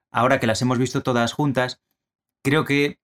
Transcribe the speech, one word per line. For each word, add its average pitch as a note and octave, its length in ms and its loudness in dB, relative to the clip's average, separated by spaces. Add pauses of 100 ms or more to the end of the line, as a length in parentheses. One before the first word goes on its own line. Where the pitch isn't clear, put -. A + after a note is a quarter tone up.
(120)
ahora B2+ 300 2
que A#2+ 60 0
las A2 140 0
hemos B2 180 0
visto B2+ 240 -2
todas A#2+ 300 0
juntas, B2+ 460 -2 (640)
creo C#3 220 0
que C#3+ 380 -2